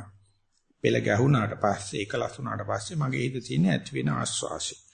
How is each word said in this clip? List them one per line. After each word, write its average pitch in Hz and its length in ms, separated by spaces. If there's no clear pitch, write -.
පෙළ 117 160
ගැහුණාට 113 560
පස්සේ, - 460
එකලස් 117 320
වුණාට 107 320
පස්සේ 107 320
මගේ 135 240
හිතේ 131 200
තියෙන 143 240
ඇති - 260
වෙන 69 180
ආස්වාසය, - 680